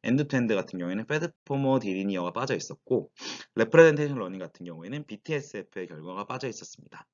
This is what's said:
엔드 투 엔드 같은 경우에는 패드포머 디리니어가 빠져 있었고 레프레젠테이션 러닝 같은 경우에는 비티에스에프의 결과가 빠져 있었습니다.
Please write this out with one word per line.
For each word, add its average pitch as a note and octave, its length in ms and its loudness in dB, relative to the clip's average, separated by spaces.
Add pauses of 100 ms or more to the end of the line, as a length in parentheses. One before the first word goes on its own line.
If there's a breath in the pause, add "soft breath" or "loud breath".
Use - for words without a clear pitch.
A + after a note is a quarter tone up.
엔드 C3+ 240 2
투 C3+ 100 -2
엔드 A#2+ 200 2
같은 F#2 240 -4
경우에는 F#2 260 -4
패드포머 C#3 720 0
디리니어가 F#2+ 540 -2
빠져 B2 240 -2
있었고 - 540 -4 (440 loud breath)
레프레젠테이션 D3 640 6
러닝 F#2+ 220 -6
같은 F2 260 -12
경우에는 F2 400 -12
비티에스에프의 G#2 800 -8
결과가 E2+ 380 -10
빠져 B2+ 240 -8
있었습니다. - 640 -16